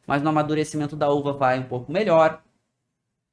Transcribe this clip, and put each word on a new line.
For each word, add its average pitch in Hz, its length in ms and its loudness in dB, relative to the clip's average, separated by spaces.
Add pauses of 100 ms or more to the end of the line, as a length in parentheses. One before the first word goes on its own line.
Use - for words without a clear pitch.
mas 143 160 0
no 156 80 0
amadurecimento 151 680 -2
da 147 140 0
uva 143 220 0
vai 131 260 0
um 127 60 -6
pouco 123 280 -8
melhor. 165 500 2 (920)